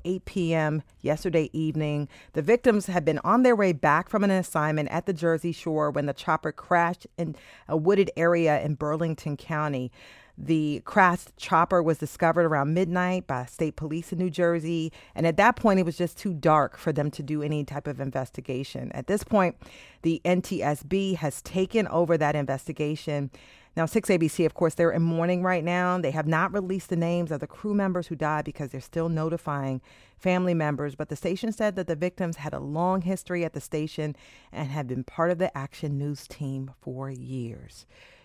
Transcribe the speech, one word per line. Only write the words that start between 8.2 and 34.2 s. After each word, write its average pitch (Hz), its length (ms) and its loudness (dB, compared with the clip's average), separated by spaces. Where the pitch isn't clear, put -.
in 147 140 -2
Burlington 156 600 -4
County. 147 560 -4
The 151 480 0
crashed 180 500 2
chopper 175 460 4
was 156 160 2
discovered 165 480 2
around 147 260 0
midnight 180 540 0
by 123 180 -4
state 151 320 -4
police 156 340 -6
in 170 80 -4
New 180 120 0
Jersey, 165 600 0
and 165 120 2
at 160 100 2
that 214 200 6
point, 196 220 6
it 185 60 4
was 160 140 -2
just 175 180 -2
too 190 160 -4
dark 151 460 4
for 160 140 -2
them 147 180 0
to - 120 -8
do 147 200 -4
any 147 200 -2
type 143 240 -8
of 135 140 -6
investigation. 131 920 -6
At 131 140 -10
this 202 160 0
point, 190 320 2
the 165 240 0
N 180 160 4
T - 220 -4
S 147 200 0
B 190 300 -2
has 160 300 -4
taken 190 460 0
over 170 280 4
that 151 200 2
investigation. 143 960 -4
Now, 165 80 2
six 202 240 0
A 190 80 6
B 165 100 4
C, 160 200 2
of - 80 -2
course, 160 180 2
they're 170 180 4
in 165 120 0
mourning 170 400 2
right 180 200 2
now. 180 360 0
They 147 140 -2
have 156 140 -2
not 165 240 2
released 190 380 -4
the 175 80 -2
names 170 340 0
of 156 100 -4
the 165 60 -8
crew - 280 -4
members 190 320 0
who 160 100 -8
died 151 300 -2
because 143 240 -8
they're 135 100 -10
still 165 300 -2
notifying 151 720 -2
family 180 360 2
members. 147 400 0
But 151 160 -8
the 147 60 -6
station 196 360 -4
said 208 240 -2
that 185 100 -4
the 170 80 -2
victims 170 420 -2
had 151 180 -8
a 143 40 -6
long 170 440 -2
history 180 420 -4
at 156 80 -4
the 147 80 -8
station 151 560 -4